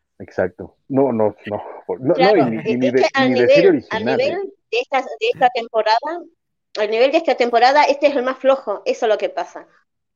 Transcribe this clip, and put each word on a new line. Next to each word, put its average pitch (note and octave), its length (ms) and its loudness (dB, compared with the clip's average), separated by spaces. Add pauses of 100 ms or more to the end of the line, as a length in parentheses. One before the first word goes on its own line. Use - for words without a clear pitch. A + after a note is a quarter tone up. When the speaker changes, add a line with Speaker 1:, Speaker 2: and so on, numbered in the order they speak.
(200)
Speaker 1:
Exacto. F#2 560 -6 (120)
No, C3+ 240 0
no, A2 220 0 (120)
no. G#2 160 -8 (380)
No, C3+ 140 0
Speaker 2:
Claro, G3+ 220 2
Speaker 1:
no, C#3 120 2
y - 20 -4
ni, A2 80 -4
Speaker 2:
eh, - 80 -10
Speaker 1:
y B3 100 -2
ni B3+ 120 0
Speaker 2:
es A#3+ 40 -4
Speaker 1:
de, C4 80 2
Speaker 2:
que D#4 140 2
al C4+ 140 2
Speaker 1:
ni B3+ 60 0
de B3 60 2
Speaker 2:
nivel, B3 140 4
Speaker 1:
serie D4 140 6
Speaker 2:
al F4 80 6
Speaker 1:
original, A3+ 420 -4
Speaker 2:
nivel C#4+ 160 -2
Speaker 1:
¿eh? F#4+ 180 -8 (180)
Speaker 2:
de A3+ 100 -2
esta, C4 200 -2
de A#3 320 -6
esta C4 220 2
temporada, A3+ 440 0 (800)
al G#3 120 -2
nivel A#3 220 2
de D#4+ 60 4
esta D4+ 160 0
temporada, B3 500 4
este D4 240 2
es C#4 80 -2
el B3 80 0
más C4 140 -4
flojo, C4 460 0
eso A#3+ 220 -2
es G#3+ 40 2
lo G#3 80 2
que G3+ 120 -4
pasa. E3+ 360 -10 (480)